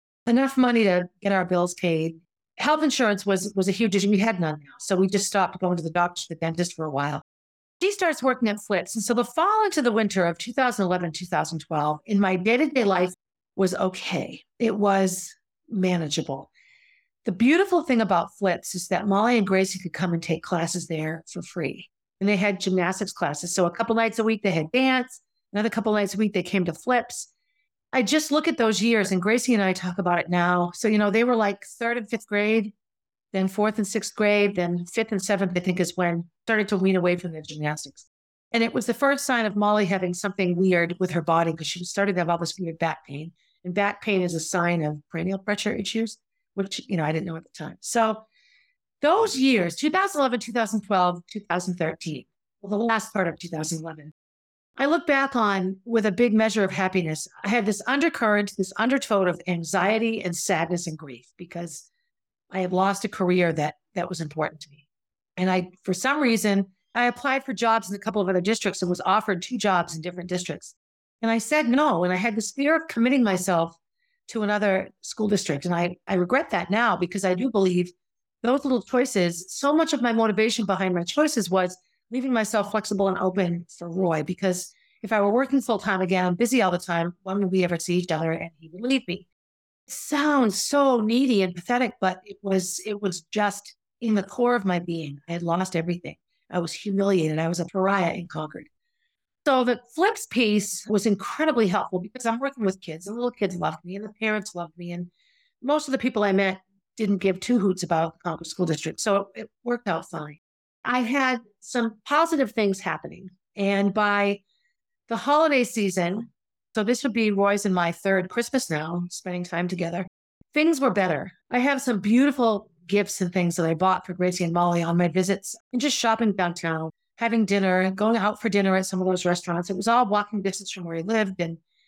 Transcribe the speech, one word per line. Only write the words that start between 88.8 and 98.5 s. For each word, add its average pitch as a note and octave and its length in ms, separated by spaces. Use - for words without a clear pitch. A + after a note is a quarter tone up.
leave C4 260
me. - 180
It - 40
sounds C#4+ 680
so C4+ 400
needy A3+ 420
and F3+ 100
pathetic, A#3+ 480
but F#3 240
it G3 180
was, F#3+ 440
it G#3 160
was F3+ 200
just G#3 420
in A3 140
the G3+ 80
core A#3+ 320
of G#3+ 100
my F3+ 140
being. E3 400
I E3+ 40
had E3+ 100
lost F3 320
everything. E3 400
I F3+ 120
was E3+ 120
humiliated. F#3+ 680
I E3 80
was F3 100
a F3 80
pariah F#3+ 480
in F3 140
Concord. D#3 400